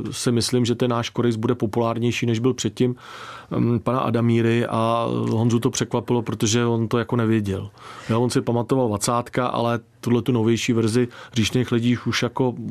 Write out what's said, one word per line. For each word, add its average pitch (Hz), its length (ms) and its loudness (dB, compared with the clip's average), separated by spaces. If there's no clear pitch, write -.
si - 220 -2
myslím, 120 320 2
že 117 100 2
ten 123 160 0
náš 117 200 -2
Korejs 120 260 0
bude 117 180 0
populárnější, 117 720 -2
než 117 120 0
byl 127 160 2
předtím, 123 400 0
mm, 117 300 0
pana 123 200 -2
Adamíry, 117 680 2
a 117 400 0
Honzu 113 300 2
to 123 100 2
překvapilo, 120 520 -2
protože 113 420 0
on 117 240 0
to 120 100 0
jako 117 180 -2
nevěděl. 104 540 0
Jo, 113 100 2
on 123 100 2
si 131 100 0
pamatoval 120 480 0
dvacátka, 120 580 -2
ale 117 340 -2
tuhle 120 220 2
tu 131 100 0
novější 113 400 2
verzi 113 360 2
Říšných 117 380 0
lidí 120 340 2
už 117 160 -2
jako 123 320 -2